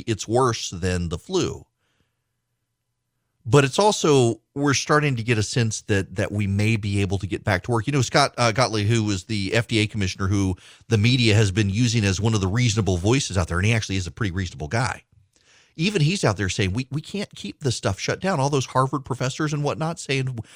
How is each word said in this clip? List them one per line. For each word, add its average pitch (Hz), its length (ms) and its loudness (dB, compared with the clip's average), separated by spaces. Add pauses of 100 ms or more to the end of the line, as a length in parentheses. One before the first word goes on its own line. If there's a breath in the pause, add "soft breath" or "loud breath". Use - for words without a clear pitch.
it's 110 200 -4
worse 120 440 0
than 90 380 -2
the 82 100 -6
flu. 135 480 -4 (1800)
But 139 200 6
it's 131 140 -2
also, 147 600 4 (160)
we're 143 180 2
starting 147 440 2
to 113 60 -6
get 113 140 0
a 104 60 0
sense 113 380 -2
that, 98 340 -2
that 101 160 -2
we 101 160 -2
may 104 300 2
be 101 240 -2
able 98 160 0
to 95 100 -6
get - 160 -6
back 95 200 0
to - 80 -6
work. 113 160 0
You 139 40 -2
know, 143 100 2
Scott, 143 360 2
uh, 120 160 2
Gottlieb, 107 340 0
who 113 160 2
was 101 220 -2
the 101 280 -2
F 117 140 2
D 113 120 0
A 107 80 2
commissioner, 98 400 -4
who 98 280 0 (320 soft breath)
the 113 100 2
media 117 380 4
has 107 160 4
been 101 180 2
using 113 360 2
as 95 160 2
one 113 140 2
of 98 60 2
the 95 60 0
reasonable 101 500 2
voices 104 400 0
out 85 100 0
there, 87 100 -2
and 92 80 0
he 113 80 2
actually 101 240 -2
is 87 100 -4
a 80 40 -10
pretty 101 200 -4
reasonable 82 360 -6
guy. 113 360 -4 (720 soft breath)
Even 185 280 0
he's 185 200 0
out 107 140 0
there 95 120 -4
saying, 92 220 -2
"We, 123 180 -4
we 147 120 -6
can't - 340 -10
keep - 240 -14
this 127 160 -2
stuff - 240 -4
shut - 220 -4
down." 185 180 -2
All 139 120 0
those 135 160 -2
Harvard 135 360 0
professors 131 480 -4
and 147 120 -4
whatnot 143 360 -4
saying, 131 380 -4 (180 soft breath)